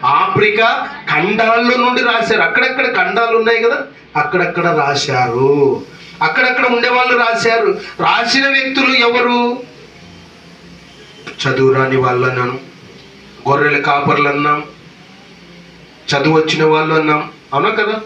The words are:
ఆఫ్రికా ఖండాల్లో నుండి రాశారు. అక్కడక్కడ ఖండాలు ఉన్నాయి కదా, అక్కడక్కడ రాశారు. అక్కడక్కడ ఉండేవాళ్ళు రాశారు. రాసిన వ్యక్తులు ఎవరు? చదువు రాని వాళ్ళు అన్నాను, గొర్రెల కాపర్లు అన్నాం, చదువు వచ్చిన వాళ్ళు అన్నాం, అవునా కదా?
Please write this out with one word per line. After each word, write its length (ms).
ఆఫ్రికా 640
ఖండాల్లో 640
నుండి 240
రాశారు. 320
అక్కడక్కడ 440
ఖండాలు 400
ఉన్నాయి 240
కదా, 160
అక్కడక్కడ 460
రాశారు. 720
అక్కడక్కడ 440
ఉండేవాళ్ళు 480
రాశారు. 460
రాసిన 400
వ్యక్తులు 380
ఎవరు? 320
చదువు 320
రాని 320
వాళ్ళు 240
అన్నాను, 260
గొర్రెల 280
కాపర్లు 420
అన్నాం, 300
చదువు 280
వచ్చిన 240
వాళ్ళు 260
అన్నాం, 220
అవునా 160
కదా? 160